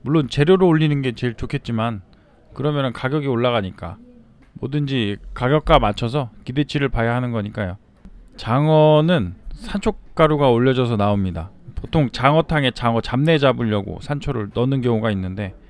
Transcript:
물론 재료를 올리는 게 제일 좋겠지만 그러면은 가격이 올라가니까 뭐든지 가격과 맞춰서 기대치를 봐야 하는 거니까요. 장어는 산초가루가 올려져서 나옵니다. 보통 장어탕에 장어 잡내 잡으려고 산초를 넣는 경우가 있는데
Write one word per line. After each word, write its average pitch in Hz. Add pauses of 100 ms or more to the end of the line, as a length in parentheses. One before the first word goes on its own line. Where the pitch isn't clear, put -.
물론 143
재료를 180
올리는 151
게 131
제일 117
좋겠지만 117 (520)
그러면은 135
가격이 139
올라가니까 117 (560)
뭐든지 131 (180)
가격과 147
맞춰서 113 (140)
기대치를 139
봐야 117
하는 123
거니까요. 104 (600)
장어는 151 (180)
산초가루가 156
올려져서 120
나옵니다. 98 (240)
보통 143
장어탕에 143
장어 117
잡내 151
잡으려고 107
산초를 135
넣는 131
경우가 117
있는데 95 (160)